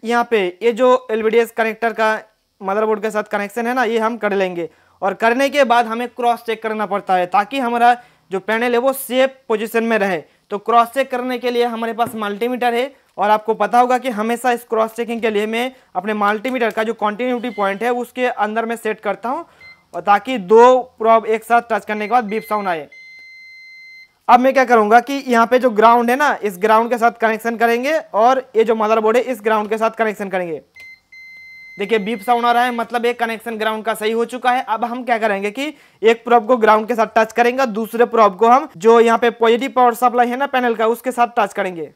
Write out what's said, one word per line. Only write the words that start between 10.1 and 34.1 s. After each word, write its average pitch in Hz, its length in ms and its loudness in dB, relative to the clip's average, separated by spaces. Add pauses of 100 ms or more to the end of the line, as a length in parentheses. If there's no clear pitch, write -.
तो 202 100 -6
क्रॉस 226 280 2
चेक 262 220 -4
करने 247 280 -6
के 240 120 -4
लिए 240 160 0
हमारे 226 260 -6
पास 226 240 -4
मल्टीमीटर 233 580 -4
है 254 160 -2 (280)
और 202 120 0
आपको 214 260 0
पता 208 240 0
होगा 247 180 2
कि 240 120 -6
हमेशा 233 420 -2
इस 240 120 -6
क्रॉस 226 300 -2
चेकिंग 233 260 -6
के 226 100 -2
लिए 214 180 -2
मैं 233 220 -4 (260)
अपने 202 180 -4
मल्टीमीटर 214 560 -2
का 220 120 -4
जो 220 140 -4
कंटिन्यूटी 233 560 -4
पॉइंट 196 300 -4
है 240 120 -2
उसके 247 320 -6
अंदर 220 400 -4
मैं 226 120 -6
सेट 220 220 -6
करता 208 280 -6
हूँ 311 160 -6 (500)
और 175 80 -8
ताकि 202 380 0
दो 233 380 6 (200)
प्रोब 226 300 2
एक 220 160 -2
साथ 233 260 2
टच 208 140 -2
करने 208 220 -6
के 196 40 -6
बाद 240 140 2
बीप 208 200 -6
साउंड 208 240 -4
आए। 160 200 -6 (1400)
अब 240 120 6
मैं 262 120 2
क्या 262 120 4
करूँगा 226 360 6
कि 277 260 -6
यहाँ 233 200 4
पे 247 120 2
जो 247 140 2
ग्राउंड 233 380 4
है 247 60 2
ना, 277 260 0
इस 185 160 -6
ग्राउंड 220 320 2
के 247 80 -2
साथ 233 220 0
कनेक्शन 226 360 -2
करेंगे 240 420 0 (160)
और 247 420 2
ये 226 80 4
जो 220 120 0
मदरबोर्ड 220 400 2
है 254 80 4
इस 233 180 -6
ग्राउंड 214 260 0
के 214 100 -4
साथ 220 140 0
कनेक्शन 214 360 -4
करेंगे। 175 320 -6 (1160)
देखिए 208 200 -2
बीप 208 240 -4
साउंड 240 240 0
आ 240 60 4
रहा 240 120 2
है, 254 80 0
मतलब 233 340 -4
एक 240 140 -2
कनेक्शन 226 380 -6
ग्राउंड 220 260 -4
का 214 100 -2
सही 214 180 -4